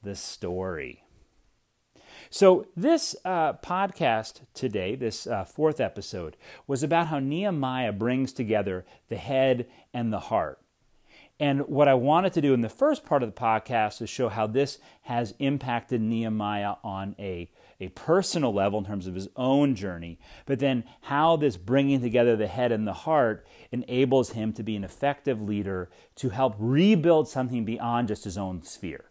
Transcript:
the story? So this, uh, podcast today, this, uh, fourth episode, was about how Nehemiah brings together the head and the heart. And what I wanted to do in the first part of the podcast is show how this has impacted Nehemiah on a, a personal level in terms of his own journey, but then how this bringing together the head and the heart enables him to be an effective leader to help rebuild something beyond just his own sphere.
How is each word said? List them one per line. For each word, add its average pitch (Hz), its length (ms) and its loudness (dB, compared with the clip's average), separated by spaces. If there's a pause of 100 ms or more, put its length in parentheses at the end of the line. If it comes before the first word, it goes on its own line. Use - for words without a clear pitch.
the 101 140 -10
story? 90 880 -8 (1300)
So 185 340 6 (100)
this, 294 480 2
uh, 165 300 0
podcast 175 880 -2 (140)
today, 104 400 -4
this, 120 320 -6
uh, 101 160 -4
fourth 151 360 -2
episode, 95 560 -6 (300)
was 135 160 -2
about 165 260 0
how 156 120 -2
Nehemiah 135 760 -2
brings 123 400 -2
together 101 500 -2 (260)
the - 80 -6
head 131 500 2 (260)
and 117 180 -2
the 101 80 -2
heart. 82 400 -2 (800)
And 143 280 0
what 147 200 6
I 135 80 8
wanted 156 380 4
to 156 80 0
do 143 120 4
in 123 80 4
the 113 80 0
first 285 360 0
part 139 180 2
of 107 100 -6
the - 60 -18
podcast 113 640 0
is 110 80 -8
show 123 200 0
how 107 160 -2
this 131 320 0 (240)
has 120 380 -4
impacted 127 600 -2
Nehemiah 107 840 -2
on 98 340 -8
a, 90 320 -8 (300)
a 92 100 -8
personal 160 640 0
level 101 260 2
in 98 60 -6
terms 98 220 -6
of 90 80 -8
his 95 200 -6
own 135 380 2
journey, 87 460 -8 (260)
but 135 140 -2
then 131 240 0 (180)
how 156 340 2
this 143 220 0
bringing 135 440 2
together 120 340 4
the 107 120 0
head 120 240 0
and 110 160 0
the 95 60 -4
heart 127 520 0 (260)
enables 123 600 2
him 110 220 -4
to 110 100 -8
be 107 120 -4
an 101 80 -6
effective 135 580 -2
leader 98 480 -4 (260)
to 131 140 -2
help 117 300 0
rebuild 156 680 4
something 123 380 -4
beyond 120 440 -2
just 104 140 -4
his 92 140 -6
own 92 240 -6
sphere. - 500 -12